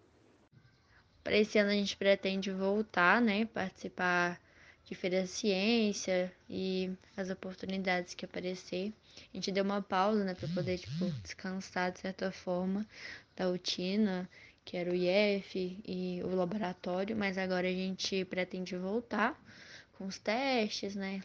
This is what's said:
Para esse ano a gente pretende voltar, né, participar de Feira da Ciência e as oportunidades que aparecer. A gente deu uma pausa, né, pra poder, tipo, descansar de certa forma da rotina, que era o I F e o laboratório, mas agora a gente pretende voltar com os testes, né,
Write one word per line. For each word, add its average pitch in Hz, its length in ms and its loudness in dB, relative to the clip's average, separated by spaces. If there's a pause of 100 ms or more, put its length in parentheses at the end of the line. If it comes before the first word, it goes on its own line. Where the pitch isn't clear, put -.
(1200)
Para - 140 0
esse 214 220 4
ano 202 100 4
a 208 60 2
gente 202 200 0
pretende 196 560 2
voltar, 190 680 4
né, 214 240 4
participar 180 960 0 (420)
de - 120 -12
Feira 185 260 0
da 185 60 -2
Ciência 196 1080 0 (160)
e 185 420 -2 (240)
as 190 140 -6
oportunidades 185 840 -2
que - 100 -8
aparecer. 185 720 -6 (400)
A - 20 -10
gente 190 160 -4
deu 196 100 2
uma 202 200 0
pausa, 202 420 2
né, 185 100 -2
pra 175 140 -6
poder, 180 300 0
tipo, 160 260 -4 (180)
descansar 185 720 -4
de - 60 -14
certa 190 340 -4
forma 190 540 -2 (500)
da 185 80 -2
rotina, 185 800 0 (380)
que - 140 -6
era 175 120 -2
o 180 40 2
I 180 140 2
F 196 800 2
e 180 380 -4
o 180 100 -2
laboratório, 185 800 -2
mas 196 220 0
agora 185 320 0
a 185 40 2
gente 185 520 -2
pretende 185 520 -4
voltar 208 640 0 (600)
com 190 80 -8
os 190 120 -8
testes, 214 800 0
né, 196 280 -4